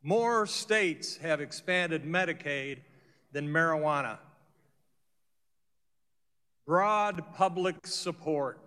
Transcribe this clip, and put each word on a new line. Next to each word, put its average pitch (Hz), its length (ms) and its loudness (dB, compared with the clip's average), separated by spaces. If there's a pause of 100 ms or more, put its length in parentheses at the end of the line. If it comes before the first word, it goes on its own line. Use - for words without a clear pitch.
More 226 460 2
states - 680 0
have 156 240 0
expanded 165 640 -2
Medicaid 147 720 -2 (540)
than 147 160 -4
marijuana. 151 720 2 (2500)
Broad 202 580 2 (100)
public 185 500 0
support. 156 840 -4